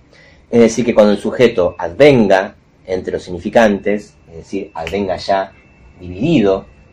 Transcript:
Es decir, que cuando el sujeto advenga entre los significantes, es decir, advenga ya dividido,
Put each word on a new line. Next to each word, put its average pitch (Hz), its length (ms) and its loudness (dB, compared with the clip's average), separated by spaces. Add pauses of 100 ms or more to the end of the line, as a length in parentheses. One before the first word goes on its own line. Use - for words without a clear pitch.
(480)
Es 120 120 4
decir, 113 240 2
que 117 100 -2
cuando 104 160 4
el 98 80 -2
sujeto 98 580 0
advenga 101 800 2 (300)
entre 92 280 -8
los 82 100 -8
significantes, 104 920 -2 (140)
es 82 80 -20
decir, 98 360 -12
advenga 90 440 -6
ya 98 340 -4 (480)
dividido, 98 680 -2 (280)